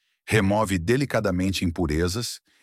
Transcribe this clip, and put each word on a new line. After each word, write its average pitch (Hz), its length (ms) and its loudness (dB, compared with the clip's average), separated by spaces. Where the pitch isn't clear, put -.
remove 104 500 2
delicadamente 95 880 0
impurezas, 87 720 -2